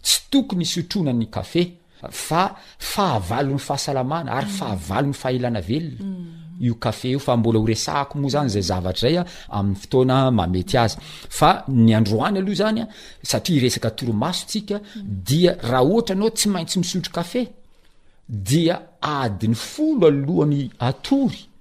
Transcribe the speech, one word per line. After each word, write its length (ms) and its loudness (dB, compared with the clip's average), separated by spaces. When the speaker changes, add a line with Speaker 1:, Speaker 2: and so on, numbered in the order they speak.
Speaker 1:
tsy 160 0
tokony 340 2
hisotrona 480 -2
ny 180 0
kafe, 320 -2
fa 460 -2
fahavalon'ny 840 0
fahasalamana 720 -4
ary 180 -2
Speaker 2:
Mhm. 80 -6
Speaker 1:
fahavalon'ny 560 -2
fahaelana 460 -2
velona. 420 -4
Speaker 2:
Mhm. 240 -8
Speaker 1:
Io 140 2
kafe 360 -4
io 80 0
fa 180 0
mbola 220 4
ho 80 2
resahako 520 -2
moa 120 0
zany 180 0
zay 140 0
zavatra 460 0
zay 100 2
a, 60 -2
amin'ny 260 0
fotoana 540 2
mamety 460 0
azy. 200 2
Fa 400 4
ny 260 6
androany 440 2
aloha 160 0
zany 280 0
a, 60 -8
satria 400 2
resaka 280 0
torimaso 560 -2
tsika, 340 -6
Speaker 2:
Mhm. 260 -14
Speaker 1:
dia 360 4
raha 220 2
ohatra 320 2
anao 140 2
tsy 180 -4
maintsy 300 -2
misotro 340 -4
kafe, 360 -4
dia 480 2
adiny 540 0
folo 520 0
alohan'ny 720 2
atory. 680 0